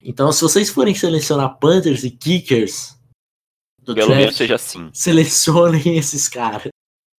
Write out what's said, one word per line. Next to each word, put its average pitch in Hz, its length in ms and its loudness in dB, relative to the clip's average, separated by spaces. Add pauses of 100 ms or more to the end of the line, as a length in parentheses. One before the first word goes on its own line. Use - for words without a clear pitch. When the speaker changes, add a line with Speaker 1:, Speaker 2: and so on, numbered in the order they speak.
Speaker 1:
Então, 139 300 0
se 147 100 0
vocês 202 280 2
forem 220 260 2
selecionar 151 640 -2
Panthers 156 460 2
e 123 60 -4
Kickers 135 840 -2 (840)
do 120 120 -10
Speaker 2:
Pelo 107 140 2
Speaker 1:
draft, 131 140 4
Speaker 2:
menos 110 160 2
seja 120 180 0
assim. 85 380 -10
Speaker 1:
selecionem 165 1040 2
<laughs> - 20 2
esses 139 300 -4
caras. 113 400 -8 (500)